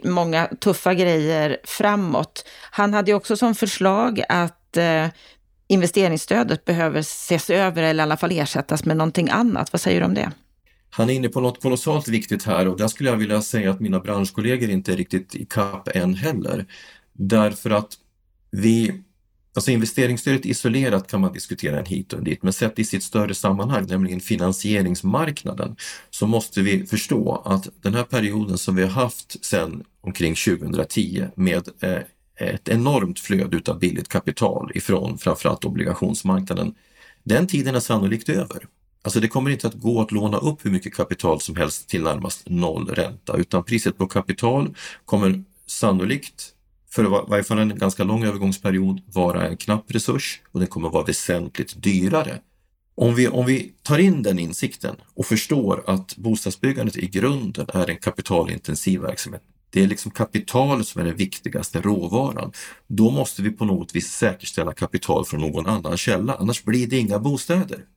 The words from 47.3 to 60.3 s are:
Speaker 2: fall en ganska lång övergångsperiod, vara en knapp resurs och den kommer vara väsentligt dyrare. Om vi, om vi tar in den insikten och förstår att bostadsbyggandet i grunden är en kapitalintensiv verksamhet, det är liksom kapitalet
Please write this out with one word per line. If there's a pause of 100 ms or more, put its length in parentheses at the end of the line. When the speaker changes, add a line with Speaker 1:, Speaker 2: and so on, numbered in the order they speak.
Speaker 2:
fall
en
ganska
lång
övergångsperiod,
vara
en
knapp
resurs (120)
och
den
kommer
vara
väsentligt
dyrare. (560)
Om
vi,
om
vi (100)
tar
in
den
insikten (180)
och
förstår
att
bostadsbyggandet
i
grunden
är
en
kapitalintensiv
verksamhet, (280)
det
är
liksom
kapitalet